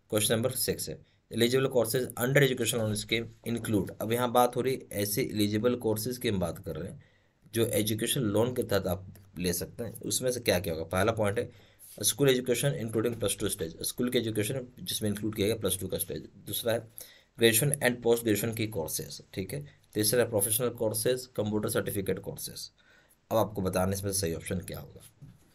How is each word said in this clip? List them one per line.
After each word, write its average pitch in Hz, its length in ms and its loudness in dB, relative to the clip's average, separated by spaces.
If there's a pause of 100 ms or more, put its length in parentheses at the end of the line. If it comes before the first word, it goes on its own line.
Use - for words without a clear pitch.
(100)
Question 107 220 2
number 117 260 2
six - 300 -4
है, - 100 -8 (320)
एलिजिबल 123 380 2
courses 120 380 0 (120)
under 135 240 4
education 123 380 2
loan 107 180 0
scheme 113 280 -2 (220)
include। 113 420 0 (120)
अब 107 100 -2
यहाँ 123 200 2
बात 123 240 6
हो 120 40 0
रही 131 140 0
है - 280 -6
ऐसे 104 220 0
एलिजिबल 107 540 2
कोर्सेज 113 400 -2
की 120 100 -2
हम 104 120 2
बात 82 240 -2
कर 78 120 -6
रहे 85 140 -8
हैं - 120 -16 (520)
जो 113 200 4
एजुकेशन 110 480 0
लोन 110 320 2
के 123 100 0
तहत 98 220 0
आप 90 260 -4 (260)
ले 90 140 0
सकते - 320 -6
हैं। - 180 -12
उसमें - 300 -2
से 120 80 -4
क्या 95 200 4
क्या 87 140 -2
होगा? 80 120 -6
पहला 95 260 2
पॉइंट 104 260 0
है - 120 -2 (480)
स्कूल 139 320 2
एजुकेशन 127 500 2
including 113 400 0
plus 104 160 0
two 98 140 -2
stage, - 340 -6
स्कूल 123 260 -2
की 123 80 2
एजुकेशन 110 480 -2 (140)
जिसमें 104 300 -2
इंक्लूड 104 260 -4
किया 98 100 2
गया 110 120 0
प्लस 98 220 -2
टू 95 80 -6
का 90 100 -4
स्टेज। - 300 -8 (180)
दूसरा 110 260 -2
है 117 140 -2 (520)
graduation 117 400 6
and 123 240 2
post 117 220 4
graduation 113 320 2
की 110 120 -2
कोर्सेज, - 540 -6 (120)
ठीक - 200 -6
है। 147 100 -8 (300)
तीसरा 107 280 4
है 113 60 0
प्रोफेशनल 110 400 0 (100)
कोर्सेज, 127 480 0 (100)
कंप्यूटर 107 340 0
सर्टिफिकेट 98 500 -2
कोर्सेज। - 500 -12 (600)
अब 110 80 2
आपको 101 240 0
बताने 92 300 2
इसमें 98 200 -2
सही 82 220 0
ऑप्शन 85 260 -4
क्या - 180 -8
होगा। - 220 -16 (540)